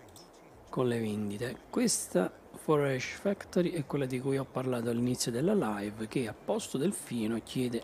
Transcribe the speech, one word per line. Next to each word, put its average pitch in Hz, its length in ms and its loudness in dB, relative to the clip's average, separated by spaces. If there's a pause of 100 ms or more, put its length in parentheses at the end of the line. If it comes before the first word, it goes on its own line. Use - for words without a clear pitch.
(680)
con 131 200 0
le 117 120 2
vendite. 107 560 -2 (140)
Questa - 640 2 (220)
Forage 139 680 2
Factory 196 480 0
è 156 160 -2
quella 139 220 0
di 131 120 -2
cui 135 200 2
ho 135 40 -2
parlato 127 460 -2
all'inizio 123 420 2
della 151 220 2
live, 107 540 0
che 123 200 -2
a - 60 -8
posto - 460 -4
del 156 140 2
fieno 113 500 -2
chiede 120 400 -2